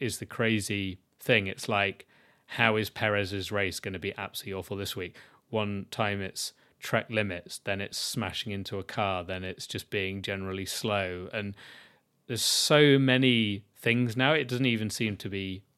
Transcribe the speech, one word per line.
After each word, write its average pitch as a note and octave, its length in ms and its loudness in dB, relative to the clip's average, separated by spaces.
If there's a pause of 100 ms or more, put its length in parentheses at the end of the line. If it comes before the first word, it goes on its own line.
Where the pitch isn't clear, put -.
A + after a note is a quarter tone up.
is A#2 180 -2
the - 80 -10
crazy G2+ 720 0 (220)
thing. A2 260 4
It's - 220 -8
like, G2+ 380 0 (400)
how A2+ 300 2
is G#2+ 140 0
Perez's G2+ 640 -2
race G2 280 -2
gonna F#2+ 180 -8
be F#2+ 200 -4
absolutely G2 400 -8
awful F#2+ 180 -8
this G2 200 -6
week? F2+ 180 -8 (360)
One G2+ 400 -2
time G2+ 300 -2
it's - 320 -8 (280)
track - 300 0
limits, G2+ 480 -4
then G2 220 -4
it's G2+ 180 -8
smashing G#2 520 -4
into G2 280 -6
a F#2+ 40 -6
car, F#2+ 400 -2
then F#2 220 -6
it's - 220 -10
just - 240 -8
being G2 320 -2
generally F#2+ 440 -4
slow. F#2 680 -2
And G2+ 220 -6 (720)
there's A2+ 160 -4
so D3 560 8
many B2+ 640 4 (140)
things A#2 400 0
now, C3 160 4
it D3 160 0
doesn't B2 180 0
even A2 240 0
seem G#2+ 280 -2
to - 100 -10
be F#2+ 340 -6 (160)